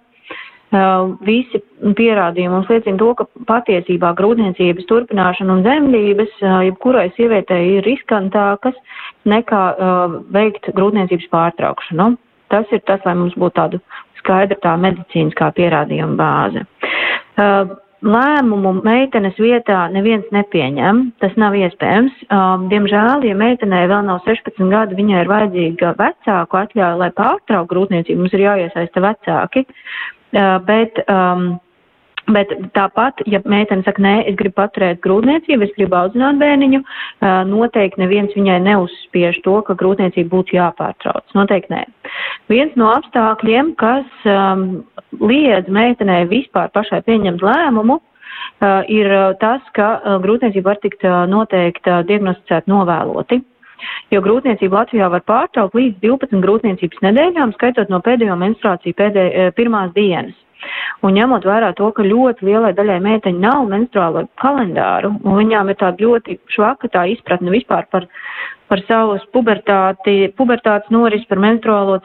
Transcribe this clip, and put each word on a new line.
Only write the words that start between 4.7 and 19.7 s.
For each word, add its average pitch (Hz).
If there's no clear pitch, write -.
turpināšana 196
un 185
dzemdības, 220
uh, 185
jebkurai 190
sievietei 190
ir 190
riskantākas 202
nekā, 214
uh, 180
veikt 202
grūtniecības 190
pārtraukšanu. 170
Tas 208
ir 220
tas, 196
lai 180
mums 175
būtu 180
tāda 170
skaidra 196
tā 170
medicīniskā 170
pierādījuma 156
bāze. 147
Uh, 196
lēmumu 220
meitenes 220
vietā 214